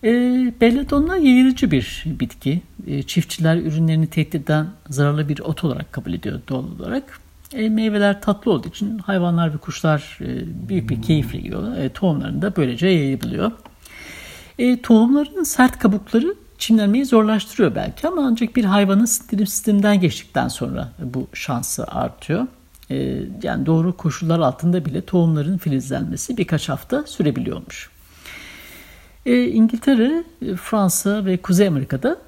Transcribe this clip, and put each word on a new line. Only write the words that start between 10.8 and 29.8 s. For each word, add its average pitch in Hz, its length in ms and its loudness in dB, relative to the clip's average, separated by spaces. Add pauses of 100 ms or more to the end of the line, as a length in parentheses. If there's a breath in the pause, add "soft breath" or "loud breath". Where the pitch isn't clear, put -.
bir - 120 -2
keyifle 147 360 0
yiyor. - 380 -6
E, 131 120 -4
tohumlarını 151 540 -2
da 196 140 -4
böylece 135 300 0
yayabiliyor. 156 680 0 (1040 loud breath)
E, 247 240 2
tohumların 285 600 4
sert 254 340 2
kabukları 226 560 0 (240)
çimlenmeyi 220 460 2
zorlaştırıyor 214 680 2
belki - 340 -4
ama 330 180 0
ancak 226 300 0
bir 247 80 2
hayvanın 196 400 4
sindirim 214 420 -2
sisteminden 202 540 2
geçtikten 139 480 -2
sonra 127 500 -6
bu 127 340 -8
şansı - 540 -6
artıyor. 147 600 -4 (440)
E, 135 320 -4 (200)
yani - 240 -4
doğru 165 300 2
koşullar 165 420 -2
altında 165 460 0
bile 151 160 -4
tohumların 165 580 0
filizlenmesi 135 800 -4
birkaç 165 320 -2
hafta 247 380 -4
sürebiliyormuş. - 840 -4 (1400 loud breath)
E, 247 180 4
İngiltere, 240 800 2 (180)